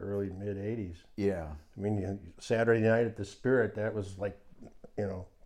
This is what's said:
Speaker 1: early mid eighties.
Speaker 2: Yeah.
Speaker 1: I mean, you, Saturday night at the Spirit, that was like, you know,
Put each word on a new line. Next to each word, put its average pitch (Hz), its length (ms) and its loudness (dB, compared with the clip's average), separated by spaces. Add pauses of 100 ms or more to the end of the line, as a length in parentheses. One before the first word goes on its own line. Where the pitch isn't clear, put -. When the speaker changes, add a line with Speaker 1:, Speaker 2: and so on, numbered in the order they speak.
Speaker 1:
early 101 300 -2
mid 98 280 -6
eighties. 101 380 -4 (200)
Speaker 2:
Yeah. 95 300 0 (300)
Speaker 1:
I 101 40 -10
mean, 104 180 0
you, 98 200 -2 (200)
Saturday 113 420 4
night 113 260 6
at 113 100 -4
the 101 80 -6
Spirit, 123 520 2
that 107 180 -2
was 95 240 -6
like, 98 180 -4 (600)
you 104 100 -2
know, 95 200 -6 (200)